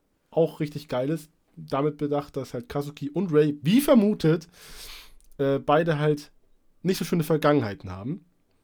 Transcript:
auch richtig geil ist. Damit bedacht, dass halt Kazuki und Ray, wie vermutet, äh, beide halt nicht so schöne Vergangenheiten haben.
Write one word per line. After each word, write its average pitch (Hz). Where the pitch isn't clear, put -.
auch 160
richtig 151
geil 127
ist. 160
Damit 147
bedacht, 143
dass 131
halt 123
Kazuki 143
und 175
Ray, 151
wie 190
vermutet, 202
äh, 139
beide 156
halt 147
nicht 185
so 175
schöne 175
Vergangenheiten 147
haben. 110